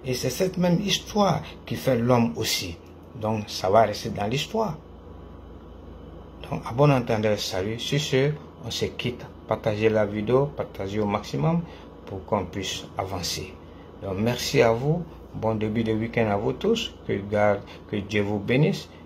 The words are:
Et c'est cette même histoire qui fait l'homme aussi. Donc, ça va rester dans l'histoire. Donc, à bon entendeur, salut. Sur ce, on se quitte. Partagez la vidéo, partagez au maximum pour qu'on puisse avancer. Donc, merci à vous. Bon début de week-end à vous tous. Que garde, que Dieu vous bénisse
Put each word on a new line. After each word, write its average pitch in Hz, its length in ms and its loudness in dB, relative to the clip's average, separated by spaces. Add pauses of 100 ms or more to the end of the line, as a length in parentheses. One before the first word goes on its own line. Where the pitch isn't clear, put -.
Et 131 100 -2
c'est 127 160 -2
cette 180 280 0
même 175 240 4
histoire 196 600 2 (240)
qui 117 100 -4
fait 127 220 2
l'homme 117 380 6
aussi. 95 400 -2 (460)
Donc, 107 260 0
ça - 220 -2
va 110 140 10
rester 104 260 0
dans 101 180 -4
l'histoire. 151 500 -2 (1700)
Donc, 117 160 -6
à 107 60 -8
bon 143 180 6
entendeur, 110 480 2
salut. 104 400 -4
Sur 143 220 -2
ce, 139 300 2 (340)
on 117 60 -6
se - 140 -2
quitte. - 400 -6 (220)
Partagez 110 400 2
la 107 180 4
vidéo, 107 420 2
partagez 101 520 -6
au 107 60 2
maximum 139 560 0 (440)
pour 95 200 -10
qu'on 101 180 0
puisse 92 400 -6 (140)
avancer. 92 560 -6 (500)
Donc, 95 160 -4
merci 120 420 2
à 117 120 8
vous. 147 300 2 (300)
Bon 110 220 0
début 107 300 0
de 110 80 2
week-end 113 360 2
à 101 60 4
vous 113 160 0
tous. 226 420 0 (140)
Que 123 60 0
garde, 104 480 2 (280)
que 107 60 -4
Dieu 104 280 0
vous 104 160 -2
bénisse 131 500 2 (160)